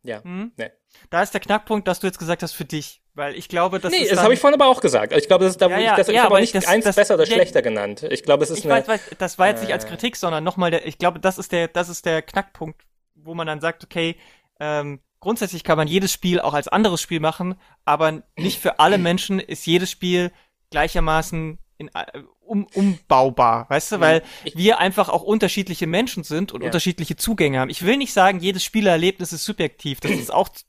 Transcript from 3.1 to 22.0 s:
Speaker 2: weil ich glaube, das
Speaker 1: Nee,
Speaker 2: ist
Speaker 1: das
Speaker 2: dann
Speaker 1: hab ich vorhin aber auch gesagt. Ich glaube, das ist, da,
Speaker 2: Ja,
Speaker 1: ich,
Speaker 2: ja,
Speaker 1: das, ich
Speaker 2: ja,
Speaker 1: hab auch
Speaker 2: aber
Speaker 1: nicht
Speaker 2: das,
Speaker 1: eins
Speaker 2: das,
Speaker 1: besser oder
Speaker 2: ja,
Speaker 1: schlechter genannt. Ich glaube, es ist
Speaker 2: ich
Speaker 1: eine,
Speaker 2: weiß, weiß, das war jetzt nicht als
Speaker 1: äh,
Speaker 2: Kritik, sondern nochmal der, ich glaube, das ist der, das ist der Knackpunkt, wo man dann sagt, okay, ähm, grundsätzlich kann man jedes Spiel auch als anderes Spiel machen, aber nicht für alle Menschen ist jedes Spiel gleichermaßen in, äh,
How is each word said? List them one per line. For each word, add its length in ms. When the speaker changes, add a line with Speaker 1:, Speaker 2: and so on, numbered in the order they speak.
Speaker 2:
weil 220
ich 160
glaube, 300
das 120
Speaker 1:
Nee, 60
Speaker 2:
ist 140
Speaker 1:
das 40
Speaker 2:
dann 80
Speaker 1:
hab 80
ich 80
vorhin 180
aber 120
auch 100
gesagt. 320
Ich 160
glaube, 160
das 80
ist, 80
da, 80
Speaker 2:
Ja, 100
Speaker 1:
ich, 60
Speaker 2:
ja, 120
Speaker 1:
das, 120
ich 60
Speaker 2:
ja, 80
Speaker 1:
hab 60
auch 40
Speaker 2:
aber 80
Speaker 1:
nicht 140
Speaker 2:
das, 120
Speaker 1:
eins 200
Speaker 2:
das, 100
Speaker 1:
besser 200
oder 100
Speaker 2:
ja, 80
Speaker 1:
schlechter 260
genannt. 420
Ich 200
glaube, 220
es 60
ist 100
Speaker 2:
ich 40
Speaker 1:
eine, 120
Speaker 2:
weiß, 120
weiß, 120
das 200
war 100
jetzt 120
nicht 140
als 100
Speaker 1:
äh, 40
Speaker 2:
Kritik, 280
sondern 260
nochmal 280
der, 160
ich 100
glaube, 240
das 160
ist 160
der, 160
das 220
ist 160
der 160
Knackpunkt, 580
wo 200
man 120
dann 140
sagt, 240
okay, 320
ähm, 420
grundsätzlich 440
kann 120
man 100
jedes 260
Spiel 280
auch 140
als 140
anderes 340
Spiel 180
machen, 360
aber 380
nicht 200
für 200
alle 180
Menschen 420
ist 280
jedes 240
Spiel 420
gleichermaßen 880
in, 100
äh, 340